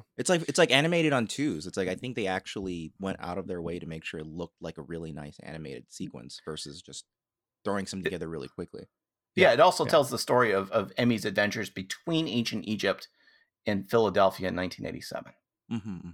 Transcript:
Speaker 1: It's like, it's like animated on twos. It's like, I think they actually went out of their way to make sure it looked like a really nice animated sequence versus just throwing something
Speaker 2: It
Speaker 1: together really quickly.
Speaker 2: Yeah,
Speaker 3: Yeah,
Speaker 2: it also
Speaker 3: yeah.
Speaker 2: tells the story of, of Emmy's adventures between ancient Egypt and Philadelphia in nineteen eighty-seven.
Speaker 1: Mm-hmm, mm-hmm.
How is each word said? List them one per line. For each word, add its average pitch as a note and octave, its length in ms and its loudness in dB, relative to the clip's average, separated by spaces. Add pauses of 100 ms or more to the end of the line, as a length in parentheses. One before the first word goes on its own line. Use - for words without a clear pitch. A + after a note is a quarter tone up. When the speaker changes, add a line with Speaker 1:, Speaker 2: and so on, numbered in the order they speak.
(180)
Speaker 1:
It's B2 120 -2
like, E3+ 180 4
it's D3+ 100 0
like E3+ 140 6
animated D#3+ 400 4
on B2 160 2
twos. F#2 400 -4
It's F2 80 -10
like, F#2 140 0
I F#2 60 0
think B2 200 -8
they G#2 120 -2
actually F#2+ 720 -4
went F#2+ 200 -4
out F2+ 180 -6
of F2+ 100 -8
their F2+ 140 -6
way E2+ 180 -6
to D#2 60 -12
make D#2+ 200 -10
sure E2+ 140 -10
it D#2 80 -10
looked E2+ 340 -10
like E2 160 -10
a D#2+ 60 -14
really E2 280 -10
nice D2 280 -12
animated C#2 520 -12
sequence - 540 -12
versus D2+ 360 -10
just - 240 -16 (600)
throwing G2+ 220 -2
something F#2 180 -6
Speaker 2:
It - 60 2
Speaker 1:
together E2+ 180 -6
really D2 180 -8
quickly. - 400 -12 (480)
Speaker 2:
Yeah, F3+ 140 8
Speaker 3:
Yeah, A#2+ 60 6
Speaker 2:
it B2 40 2
also E3+ 260 8
Speaker 3:
yeah. A#2+ 60 0
Speaker 2:
tells C#3 180 6
the B2 100 -4
story B2 320 4
of, G2 200 0
of G2+ 260 0
Emmy's A#2+ 280 2
adventures G#2 440 0
between D#3+ 580 -4
ancient A2+ 400 -2
Egypt G2 400 -2 (580)
and G2+ 240 -2
Philadelphia G2 580 4
in F2+ 80 -2
nineteen F2+ 300 -4
eighty-seven. - 480 -10 (380)
Speaker 1:
Mm-hmm, A2 180 -6
mm-hmm. F2 240 -10